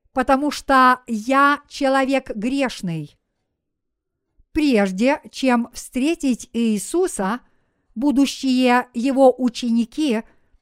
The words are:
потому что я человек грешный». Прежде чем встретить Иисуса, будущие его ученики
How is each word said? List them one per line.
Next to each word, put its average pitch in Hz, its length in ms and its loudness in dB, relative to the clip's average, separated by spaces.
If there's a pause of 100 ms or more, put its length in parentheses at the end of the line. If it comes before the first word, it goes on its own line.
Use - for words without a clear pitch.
(140)
потому 269 380 0
что 254 560 2
я 262 600 0
человек 269 680 -2
грешный». 202 800 -6 (1300)
Прежде 247 680 0 (120)
чем 240 420 -2
встретить 269 800 -4
Иисуса, 233 840 -2 (560)
будущие 254 1000 0
его 254 420 4
ученики 233 880 -2 (380)